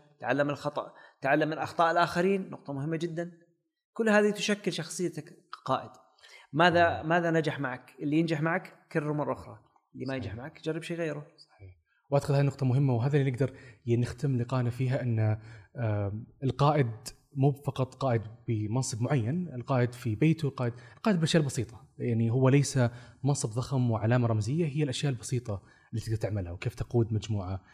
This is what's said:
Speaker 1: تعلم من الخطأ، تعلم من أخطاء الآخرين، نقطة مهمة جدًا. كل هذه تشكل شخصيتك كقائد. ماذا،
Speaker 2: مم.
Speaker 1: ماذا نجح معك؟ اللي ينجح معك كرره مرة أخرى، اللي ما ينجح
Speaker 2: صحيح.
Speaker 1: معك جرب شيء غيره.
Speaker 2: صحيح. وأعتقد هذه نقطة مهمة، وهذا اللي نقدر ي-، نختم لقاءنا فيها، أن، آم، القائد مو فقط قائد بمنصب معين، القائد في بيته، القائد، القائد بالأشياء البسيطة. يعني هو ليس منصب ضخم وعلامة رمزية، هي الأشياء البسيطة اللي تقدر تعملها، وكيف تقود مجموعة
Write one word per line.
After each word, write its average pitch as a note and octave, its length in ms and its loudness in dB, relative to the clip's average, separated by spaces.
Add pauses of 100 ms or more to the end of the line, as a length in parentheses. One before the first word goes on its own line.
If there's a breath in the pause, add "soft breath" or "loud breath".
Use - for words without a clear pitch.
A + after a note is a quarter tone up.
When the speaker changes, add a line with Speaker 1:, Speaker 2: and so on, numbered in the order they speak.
(200)
Speaker 1:
تعلم C3+ 280 4
من C#3+ 60 0
الخطأ، - 400 -6 (280 loud breath)
تعلم D3+ 280 4
من D#3 80 -4
أخطاء E3 340 2
الآخرين، F3 580 2
نقطة - 240 -10
مهمة D3+ 240 -4
جدًا. E3+ 340 -6 (640)
كل A3 160 2
هذه G#3 220 6
تشكل G3+ 420 -2
شخصيتك - 640 -6 (160)
كقائد. - 380 -4 (640 loud breath)
ماذا، E3 500 4
Speaker 2:
مم. D#3 60 -2
Speaker 1:
ماذا E3+ 220 2
نجح D3+ 280 0
معك؟ B2+ 400 -8
اللي C#3+ 180 0
ينجح D#3+ 240 0
معك E3 320 -2 (180)
كرره D3+ 220 -2
مرة C3+ 200 -2
أخرى، - 260 -14 (340)
اللي B2+ 120 -10
ما C3+ 100 -4
ينجح A#2+ 140 -6
Speaker 2:
صحيح. G#2+ 120 -10
Speaker 1:
معك D#3 200 -16
جرب D#3 200 -4
شيء E3 160 -8
غيره. D3 300 -6 (100)
Speaker 2:
صحيح. - 400 -20 (340)
وأعتقد C#3 200 2
هذه C#3 100 4
نقطة C#3 240 0
مهمة، C3 300 4
وهذا C#3 220 2
اللي C#3 140 2
نقدر B2+ 220 -2 (320 loud breath)
ي-، A#2 120 2
نختم B2+ 400 0
لقاءنا A#2+ 320 0
فيها، B2+ 320 0
أن، A#2 180 0 (580 loud breath)
آم، G#2+ 500 -2 (160)
القائد C#3 480 2 (420)
مو C#3 180 4
فقط - 440 -4
قائد A#2+ 260 0 (260)
بمنصب A2 540 -2
معين، C#3+ 520 0
القائد B2 400 0
في A2 220 -4
بيته، D#3 320 2
القائد، A#2+ 260 -2 (240 loud breath)
القائد G#3 200 2
بالأشياء D#3+ 260 2
البسيطة. - 440 -6 (120)
يعني A#2 320 0
هو C3 180 4
ليس C3+ 300 4 (440 loud breath)
منصب C#3 260 0
ضخم B2 420 -2
وعلامة A#2 360 2
رمزية، A#2 380 0
هي D3 180 -2
الأشياء C#3 280 -2
البسيطة A2+ 500 -6 (300 soft breath)
اللي A2+ 100 -4
تقدر A2+ 140 -4
تعملها، G#2 360 -4
وكيف F2+ 240 -8
تقود A2 380 0
مجموعة F#2+ 500 -4 (100)